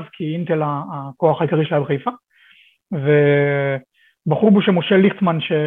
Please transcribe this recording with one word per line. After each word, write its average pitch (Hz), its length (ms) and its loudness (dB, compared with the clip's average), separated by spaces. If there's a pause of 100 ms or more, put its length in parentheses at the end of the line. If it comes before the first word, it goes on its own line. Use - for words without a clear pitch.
(120)
כי 156 200 -8
אינטל 165 300 -4
ה-, 147 200 -4 (100)
הכוח 147 480 -2
העיקרי 156 260 0
שלה 156 140 -2
בחיפה, 139 300 -4 (2250)
ובחור 160 240 2
בשם 196 280 4
משה 190 180 0
ליכטמן, 190 440 2
ש-, - 120 -6 (140)